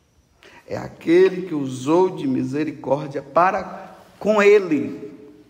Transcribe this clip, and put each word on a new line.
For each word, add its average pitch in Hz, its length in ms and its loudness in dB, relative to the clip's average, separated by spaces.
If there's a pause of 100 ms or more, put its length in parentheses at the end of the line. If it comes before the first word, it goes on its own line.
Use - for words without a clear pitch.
(640)
É 104 120 -8
aquele 180 680 2
que - 60 -8
usou 147 640 0
de 160 100 -6
misericórdia 139 960 -4
para 185 720 -2 (240)
com 208 240 2
ele. 190 720 2 (380)